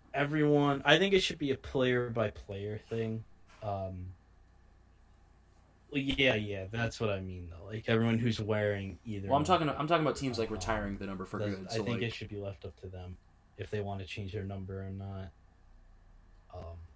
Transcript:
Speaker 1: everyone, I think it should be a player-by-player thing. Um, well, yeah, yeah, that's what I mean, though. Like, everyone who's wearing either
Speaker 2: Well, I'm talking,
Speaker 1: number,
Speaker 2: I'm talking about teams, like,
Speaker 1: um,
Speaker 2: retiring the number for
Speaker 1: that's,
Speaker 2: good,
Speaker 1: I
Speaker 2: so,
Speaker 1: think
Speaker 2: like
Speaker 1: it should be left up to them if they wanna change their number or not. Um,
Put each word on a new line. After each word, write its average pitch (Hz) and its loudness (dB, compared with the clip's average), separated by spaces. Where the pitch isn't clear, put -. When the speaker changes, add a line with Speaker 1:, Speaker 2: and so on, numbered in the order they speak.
Speaker 1:
everyone, 143 4
I 151 8
think 196 4
it 185 8
should - 0
be 139 0
a - 0
player-by-player 117 0
thing. 113 -2
Um, 95 -4
well, 143 2
yeah, 135 4
yeah, 101 -2
that's 113 0
what 107 2
I 95 -2
mean, 90 -8
though. - -14
Like, 110 -8
everyone 113 4
who's 113 2
wearing 101 0
either 101 -6
Speaker 2:
Well, 131 4
I'm 147 2
talking, 165 4
Speaker 1:
number, 135 -2
Speaker 2:
I'm 151 -2
talking 160 4
about 127 2
teams, 123 -2
like, 110 0
Speaker 1:
um, 107 -4
Speaker 2:
retiring 101 -2
the 98 -6
number 95 -6
for 101 -6
Speaker 1:
that's, 101 -2
Speaker 2:
good, 95 -8
Speaker 1:
I 110 -4
Speaker 2:
so, 107 0
Speaker 1:
think 117 -2
Speaker 2:
like - -
Speaker 1:
it 113 -2
should 107 -10
be 104 -8
left 101 -8
up 87 -12
to 98 -12
them 90 -12
if 98 -10
they 104 -2
wanna 98 -6
change 98 -8
their 101 -4
number 95 -6
or 95 -8
not. 95 -8
Um, 85 -12